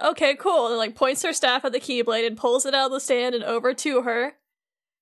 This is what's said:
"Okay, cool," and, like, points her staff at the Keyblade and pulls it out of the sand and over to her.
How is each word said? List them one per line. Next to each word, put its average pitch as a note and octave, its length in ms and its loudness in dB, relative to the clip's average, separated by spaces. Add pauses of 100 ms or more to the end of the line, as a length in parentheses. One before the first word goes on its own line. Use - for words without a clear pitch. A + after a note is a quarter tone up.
"Okay, C#4+ 320 2
cool," D#4+ 320 2
and, A#3 100 -2
like, A3 180 -2
points C4 280 0
her E4+ 80 0
staff C4 320 0
at C4 80 -2
the B3 80 0
Keyblade A#3 480 0
and A3+ 100 -4
pulls B3+ 280 0
it C4+ 100 -2
out C4+ 120 2
of B3+ 40 -2
the C4+ 80 -4
sand B3 360 0
and A3+ 100 -2
over A#3+ 280 0
to B3+ 280 0
her. A#3+ 320 -2 (680)